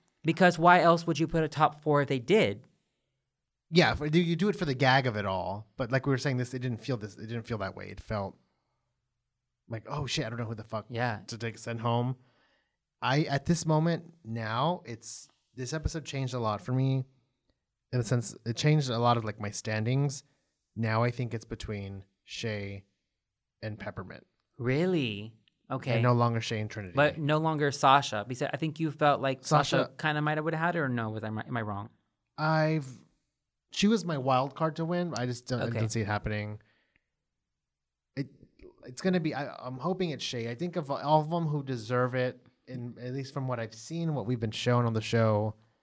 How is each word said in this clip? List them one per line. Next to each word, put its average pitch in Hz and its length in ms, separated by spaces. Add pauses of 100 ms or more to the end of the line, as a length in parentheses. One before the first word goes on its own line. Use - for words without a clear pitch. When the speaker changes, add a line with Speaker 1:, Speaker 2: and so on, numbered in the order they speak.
(240)
Speaker 1:
Because 170 360
why 175 220
else 170 260
would 156 100
you 160 100
put 160 160
a 151 40
top 151 340
four 143 220
if 131 40
they 135 120
did? 113 420 (1120)
Speaker 2:
Yeah, 123 240
if 151 160
you, 180 60
you 170 140
do 196 140
it 202 60
for 185 100
the 139 100
gag 131 320
of 110 80
it 104 100
all. 95 400 (120)
But 120 140
like 131 140
we 139 60
were 131 80
saying, 131 180
this, 123 160
it 131 60
didn't 123 220
feel 131 140
this, 101 220
it 107 80
didn't 113 220
feel 113 100
that 95 180
way. - 120
It 98 120
felt 101 360 (1300)
like, 110 220
"Oh 147 160
shit, 131 200
I 113 40
don't 117 80
know 117 80
who 113 80
the 104 100
fuck 107 280
Speaker 1:
Yeah. 117 340
Speaker 2:
to 113 140
take, 110 180
send 117 240
home." 120 340 (840)
I, 135 220
at 139 240
this 170 180
moment 156 480 (100)
now, 117 640
it's, - 420 (280)
this 123 180
episode 156 320
changed 131 300
a 123 40
lot 107 220
for 127 100
me. 131 340 (880)
In 127 80
a 117 40
sense, 120 320 (100)
it 120 100
changed 151 360
a 113 80
lot 120 180
of, 110 80
like, 107 160
my 104 80
standings. 127 720 (520)
Now 113 280
I 123 60
think 120 240
it's 110 120
between 98 580 (220)
Shea 101 580 (800)
and 107 160
Peppermint. 92 460 (340)
Speaker 1:
Really? 127 760 (380)
Okay. 131 220
Speaker 2:
And 117 100
no 123 100
longer 117 280
Shea 113 180
and 107 100
Trinity. 95 260
Speaker 1:
But 151 220
no 156 220
longer 151 320
Sasha. 135 560
Because 131 260
I 139 40
think 156 220
you 156 120
felt 143 280
like 135 240
Sasha, 143 340
Speaker 2:
Sasha 131 200
Speaker 1:
kinda 151 240
might 151 160
have 156 80
would 165 80
have 160 100
had 175 120
it, 170 40
or 139 100
no? 117 200
Was 110 140
I, 110 60
am 113 280
I 113 40
wrong? 104 280 (480)
Speaker 2:
I've, 156 480 (840)
she - 160
was 208 180
my 160 120
wild 131 380
card 160 220
to 165 80
win. 175 320
I 123 80
just 123 220
don't, 123 140
I 120 40
Speaker 1:
Okay. 117 140
Speaker 2:
don't 110 100
see 113 120
it 101 60
happening. 107 520 (1600)
It, 139 120 (580)
it's 127 160
gonna 185 180
be, 156 140
I, 139 200 (120)
I'm 127 120
hoping 175 340
it's 123 120
Shea. 117 260
I 120 60
think 170 200
of 147 160
all 143 300
of 151 80
them 170 180
who 147 160
deserve 123 520
it, 127 240 (280)
in, 120 340
at 123 120
least 131 200
from 131 140
what 123 120
I've 110 140
seen, 165 400
what 113 120
we've 120 140
been 110 120
shown 120 340
on 113 80
the 110 80
show, 110 540 (280)